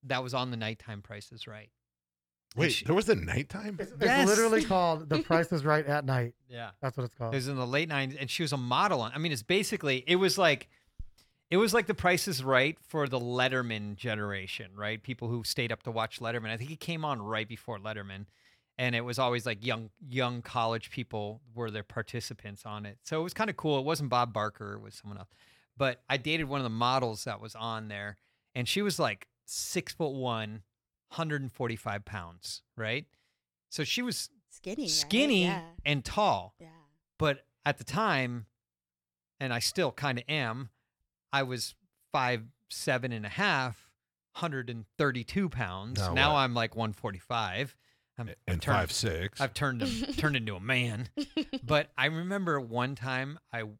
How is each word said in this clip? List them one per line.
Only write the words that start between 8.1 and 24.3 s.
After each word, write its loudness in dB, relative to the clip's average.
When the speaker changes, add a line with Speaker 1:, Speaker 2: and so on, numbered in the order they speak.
Speaker 1:
and -6
she -2
was -2
a -2
model 2
on, -2
I -6
mean, 0
it's -4
basically, 0
it 6
was 4
like, 4
it 4
was 4
like 4
The 2
Price 4
is -2
Right 4
for 0
the 0
Letterman 0
generation, -4
right? -4
People -8
who -2
stayed -2
up -8
to -6
watch -4
Letterman. -4
I -4
think -8
he -10
came -6
on -2
right -2
before -10
Letterman. -10
And 0
it 2
was -4
always, 2
like, -4
young, -2
young 0
college -2
people -6
were -6
their -6
participants -8
on -10
it. -14
So -4
it 0
was -8
kinda -2
cool. 2
It -4
wasn't 0
Bob 2